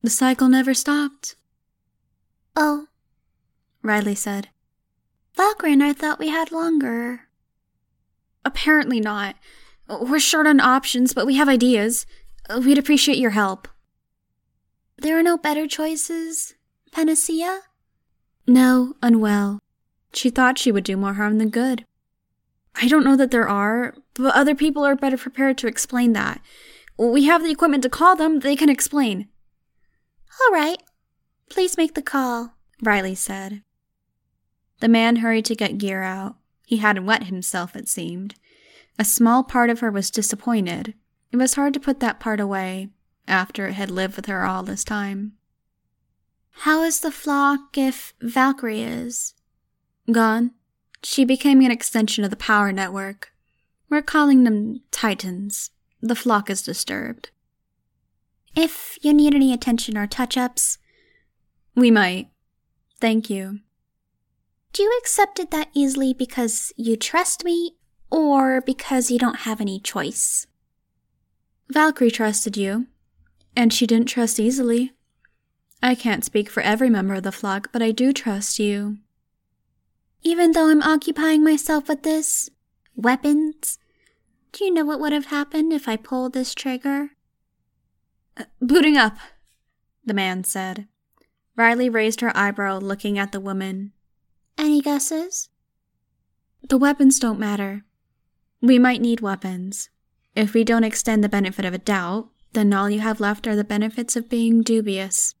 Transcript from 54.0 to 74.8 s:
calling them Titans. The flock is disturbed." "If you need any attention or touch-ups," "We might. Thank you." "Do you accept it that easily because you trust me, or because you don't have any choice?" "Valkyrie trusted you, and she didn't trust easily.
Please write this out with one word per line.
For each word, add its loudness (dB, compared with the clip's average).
calling 6
them 0
Titans. -6
The -2
flock -2
is -4
disturbed." -10
"If -4
you 4
need 6
any 4
attention -4
or -4
touch-ups," -4
"We 6
might. 0
Thank 0
you." -8
"Do 0
you 2
accept -2
it -6
that -4
easily 0
because -4
you -2
trust -2
me, -2
or 2
because -2
you 0
don't -2
have -6
any -6
choice?" -6
"Valkyrie 2
trusted -2
you, -4
and 4
she 0
didn't 2
trust -2
easily. 0